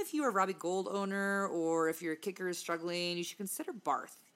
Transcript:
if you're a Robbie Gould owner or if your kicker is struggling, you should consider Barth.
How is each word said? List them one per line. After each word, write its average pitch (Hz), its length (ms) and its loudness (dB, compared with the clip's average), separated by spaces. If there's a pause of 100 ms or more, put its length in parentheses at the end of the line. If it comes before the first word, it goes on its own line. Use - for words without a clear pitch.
if - 140 -4
you're 294 140 4
a 226 40 2
Robbie 190 200 4
Gould 185 360 0
owner 196 600 0
or 165 400 2
if 165 120 -2
your 165 140 -2
kicker 185 340 -4
is 175 100 -2
struggling, 175 600 -2
you 175 60 -2
should - 140 -8
consider 247 340 -6
Barth. 143 440 -2 (200)